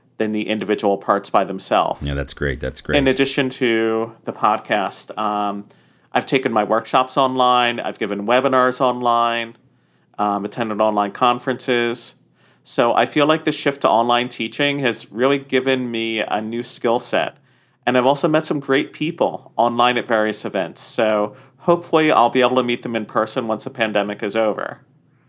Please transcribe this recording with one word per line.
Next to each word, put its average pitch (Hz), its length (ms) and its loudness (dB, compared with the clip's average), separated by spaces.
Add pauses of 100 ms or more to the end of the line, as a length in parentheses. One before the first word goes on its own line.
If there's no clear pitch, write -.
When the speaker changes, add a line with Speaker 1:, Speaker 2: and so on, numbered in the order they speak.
(180)
Speaker 1:
than 110 140 -2
the 107 160 -4
individual 101 480 0
parts 98 320 0
by 101 160 2
themselves. 92 580 0
Speaker 2:
Yeah, 71 120 -4
that's 69 180 -4
great. 69 260 -4
That's 67 220 -8
great. - 160 -2
Speaker 1:
In 139 100 2
addition 135 440 0
to 113 640 0 (100)
the 117 80 -8
podcast, 107 840 -2
um, 104 500 -4 (440)
I've 123 120 -2
taken 131 280 -2
my 110 120 2
workshops 113 540 0
online, 123 640 2
I've 104 180 -8
given 101 260 -4
webinars 127 560 2
online, 117 800 0 (600)
um, 104 280 0
attended 107 340 -4
online 104 320 2
conferences. 120 1040 -2 (500)
So - 300 2
I 117 100 4
feel 147 220 2
like 160 180 2
the 143 80 0
shift 139 300 -2
to - 80 4
online 120 400 2
teaching 139 480 -2
has 123 340 -2
really 135 260 2
given 131 520 0
me 113 300 -4
a - 200 -2
new 113 220 -6
skill 117 360 -2
set. - 380 -2 (480)
And 123 140 2
I've 123 80 4
also 143 200 2
met 156 200 2
some 156 120 -2
great 139 360 0
people 151 600 -2
online 120 420 4
at - 100 -4
various 107 380 0
events. 92 340 -4
So 107 560 0 (220)
hopefully 165 520 2
I'll 117 200 6
be 127 100 2
able 123 160 4
to 127 80 4
meet 120 180 -2
them 117 140 -6
in 110 80 -4
person 113 420 -2
once 110 180 -4
the 101 60 -8
pandemic 104 520 -2
is 104 120 -4
over. 107 460 -2 (480)